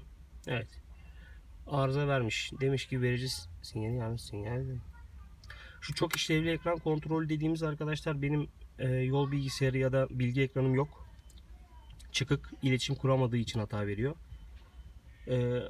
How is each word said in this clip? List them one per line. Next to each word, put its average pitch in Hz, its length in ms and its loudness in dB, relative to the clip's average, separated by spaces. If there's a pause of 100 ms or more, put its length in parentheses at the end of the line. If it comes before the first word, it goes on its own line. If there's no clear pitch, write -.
(480)
Evet. 120 340 -4 (840)
Arıza 139 400 2
vermiş. 127 440 0 (100)
Demiş 135 260 2
ki 131 140 -2
verici 123 260 2 (340)
sinyali 113 340 -2
yanlış 117 260 -2
sinyal. 113 420 -4 (1160)
Şu - 140 -6
çok 170 200 2
işlevli 160 360 4
ekran 165 260 2
kontrolü 156 520 2
dediğimiz 160 340 2
arkadaşlar 151 580 0
benim, 143 260 2 (320)
e, 135 80 0
yol 131 440 4
bilgisayarı 135 460 2
ya 131 140 4
da 131 180 4
bilgi 127 320 2
ekranım 131 340 4
yok. - 340 0 (1000)
Çıkık, - 400 0 (100)
iletişim 131 340 2
kuramadığı 131 420 4
için 113 220 2
hata 104 280 0
veriyor. 110 280 0 (1120)
E, 123 420 2